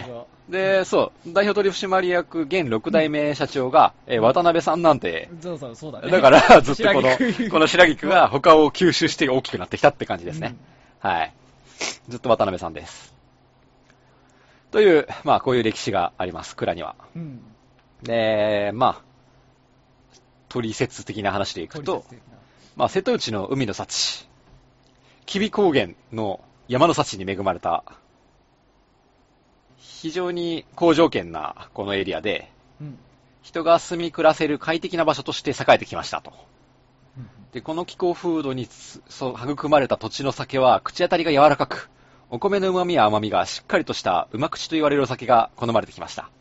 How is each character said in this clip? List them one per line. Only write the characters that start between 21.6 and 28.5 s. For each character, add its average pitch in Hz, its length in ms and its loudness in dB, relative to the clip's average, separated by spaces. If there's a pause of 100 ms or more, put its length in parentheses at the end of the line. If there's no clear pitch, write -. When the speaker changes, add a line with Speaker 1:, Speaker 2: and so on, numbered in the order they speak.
Speaker 2:
い 82 60 -12
く 151 140 -16
と、 - 0 -
Speaker 1:
ト 160 140 -6
リ - 60 -10
セ - 0 -
ツ - 80 -20
的 120 80 -20 (140)
な。 - 60 -20 (380)
Speaker 2:
ま - 100 -2
あ、 - 20 0
瀬 190 140 -2
戸 247 120 0
内 - 180 -6
の 98 140 -4
海 135 180 -4
の 98 100 -4
幸、 - 540 -8 (960)
吉 - 140 -6
備 208 120 -2
高 190 220 2
原 101 220 0 (180)
の 110 280 -6 (280)
山 131 200 2
の 156 60 0
幸 131 220 -4
に 95 140 -8
恵 95 60 -6
ま 95 160 -2
れ 85 80 -12
た、 82 240 -4 (1900)